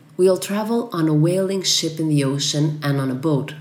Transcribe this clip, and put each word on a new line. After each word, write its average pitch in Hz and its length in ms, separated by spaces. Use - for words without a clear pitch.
we'll 185 220
travel 220 540
on 165 140
a 156 80
whaling 185 480
ship 160 380
in 156 80
the 143 160
ocean 143 580
and 139 180
on 131 120
a - 20
boat 139 460